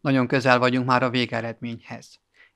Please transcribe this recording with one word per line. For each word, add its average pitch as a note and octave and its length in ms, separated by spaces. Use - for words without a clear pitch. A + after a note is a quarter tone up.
Nagyon C3+ 260
közel B2 320
vagyunk B2 280
már B2+ 160
a B2+ 80
végeredményhez. A#2 1080